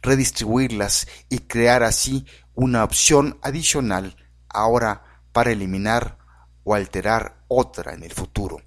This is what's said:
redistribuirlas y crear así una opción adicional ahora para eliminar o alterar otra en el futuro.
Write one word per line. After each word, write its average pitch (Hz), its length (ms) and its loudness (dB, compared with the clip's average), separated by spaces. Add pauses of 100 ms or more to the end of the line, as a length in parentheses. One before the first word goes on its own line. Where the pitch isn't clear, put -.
redistribuirlas 117 1040 0 (220)
y 123 100 -2
crear 117 440 4
así 131 420 -2 (280)
una 120 300 2
opción - 580 4
adicional 127 720 -2 (340)
ahora 113 800 -2
para 120 200 2
eliminar 104 680 -2 (460)
o 104 120 0
alterar 104 720 -4
otra 123 460 -2
en 80 100 -16
el 82 80 -16
futuro. 92 560 -8